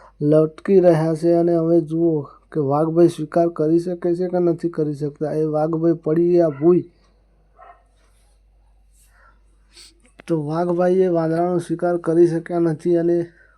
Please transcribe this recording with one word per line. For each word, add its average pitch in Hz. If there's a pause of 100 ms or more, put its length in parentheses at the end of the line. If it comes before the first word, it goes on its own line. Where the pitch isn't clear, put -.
(200)
લટકી 156
રહ્યા 165
છે 170
અને 170
હવે 165
જુઓ 160
કે -
વાઘભાઈ 160
શિકાર 165
કરી 165
શકે 175
છે 180
કે 180
નથી 170
કરી 156
શકતા. 147
એ 156
વાઘભાઈ 160
પડી 165
ગયા 170
ભૂઈ. 156 (3250)
તો 160
વાઘભાઈએ 175
વાંદરાનો 170
શિકાર 175
કરી 175
શક્યા 165
નથી 170
અને 170 (320)